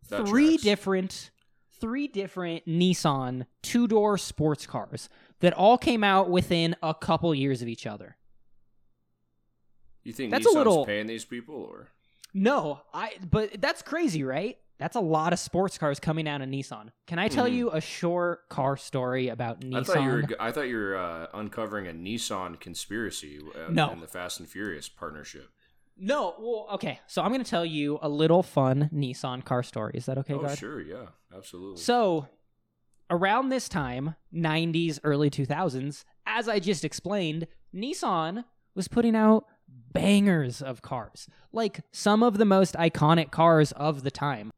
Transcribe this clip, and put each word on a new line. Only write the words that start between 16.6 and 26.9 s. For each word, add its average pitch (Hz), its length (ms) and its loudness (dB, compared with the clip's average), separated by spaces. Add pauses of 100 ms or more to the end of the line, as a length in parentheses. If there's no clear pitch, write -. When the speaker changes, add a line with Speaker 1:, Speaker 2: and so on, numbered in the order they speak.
Speaker 2:
Can 170 100 -6
I 196 120 0
tell 247 160 2
Speaker 1:
Mm-hmm. 247 100 2
Speaker 2:
you 240 160 0
a 156 100 -2
short 175 680 -2
car 139 280 0
story 127 520 -4
about 117 320 -6
Nissan? 127 180 -4
Speaker 1:
I 127 40 -4
thought 156 200 2
you 135 60 0
were, 143 120 0
g-, 143 180 -4
I 113 120 -4
thought 151 160 -4
you 120 100 -4
were, 98 200 -4
uh, 82 360 -6
uncovering 104 540 -8
a 85 40 -10
Nissan 92 680 -8
conspiracy, 87 800 -8 (160)
uh, 80 160 -12
Speaker 2:
No. 156 200 0
Speaker 1:
in 85 100 -14
the 80 60 -18
Fast 90 320 -10
and 85 80 -16
Furious 92 400 -10
partnership. 76 640 -16 (500)
Speaker 2:
No, 226 380 -4
well, 220 360 -8
okay. 190 340 -6